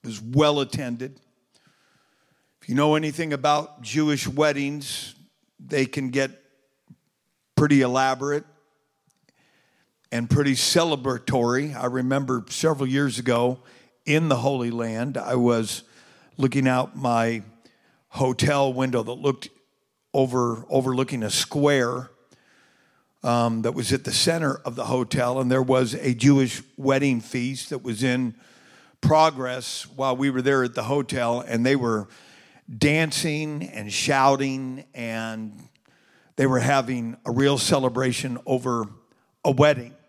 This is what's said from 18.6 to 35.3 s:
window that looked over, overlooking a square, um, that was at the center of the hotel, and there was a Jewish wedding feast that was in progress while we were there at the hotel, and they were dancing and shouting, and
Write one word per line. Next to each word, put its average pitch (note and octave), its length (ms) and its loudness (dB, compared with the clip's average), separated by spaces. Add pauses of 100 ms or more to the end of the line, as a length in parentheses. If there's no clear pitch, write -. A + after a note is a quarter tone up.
window B2+ 300 -2
that A2+ 100 -8
looked C#3 360 -4 (640)
over, B2 560 0
overlooking B2+ 540 0
a G#2+ 80 -4
square, C3 800 0 (1120)
um, A#2 400 0
that A#2 120 -2
was B2 180 -2
at C3+ 120 -2
the C3 80 -6
center E3 520 0
of B2 100 -8
the A#2 120 -6
hotel, B2 540 0
and B2+ 100 0
there C3 120 4
was B2+ 320 2
a B2+ 200 0
Jewish C3 480 4 (140)
wedding C3+ 440 2
feast B2+ 500 -6
that C3+ 120 -8
was A#2 200 -4
in B2+ 320 0 (680)
progress C3 960 2
while C3 220 0
we C#3 140 0
were B2+ 120 -2
there C3 220 4
at A#2 100 -4
the A#2 100 -4
hotel, B2 560 -2
and A#2 260 -2
they C3+ 100 4
were A2+ 320 -2 (680)
dancing D3+ 880 -2
and G#2 280 -12
shouting, C3+ 920 0 (100)
and A2+ 760 -10 (680)